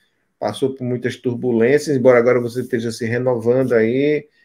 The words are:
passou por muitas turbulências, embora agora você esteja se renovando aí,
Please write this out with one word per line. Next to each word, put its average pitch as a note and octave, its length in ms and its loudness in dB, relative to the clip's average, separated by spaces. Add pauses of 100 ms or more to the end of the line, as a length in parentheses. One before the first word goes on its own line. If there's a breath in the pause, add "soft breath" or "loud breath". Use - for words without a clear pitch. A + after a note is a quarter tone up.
(400)
passou B2+ 360 -4
por - 80 -12
muitas B2 320 -4
turbulências, B2 800 0
embora B2 220 6
agora B2 200 2
você A#2+ 220 -6
esteja A#2 300 -4
se A2+ 160 -10
renovando B2 680 0
aí, C3+ 540 0 (180)